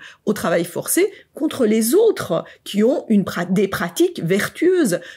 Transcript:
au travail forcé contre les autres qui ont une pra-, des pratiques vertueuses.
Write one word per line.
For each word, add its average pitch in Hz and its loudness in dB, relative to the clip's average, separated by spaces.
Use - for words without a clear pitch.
au 214 0
travail 175 -2
forcé - -2
contre 277 -2
les 220 2
autres 392 2
qui 202 0
ont 262 2
une 202 4
pra-, 175 -6
des 196 2
pratiques 202 -2
vertueuses. 208 0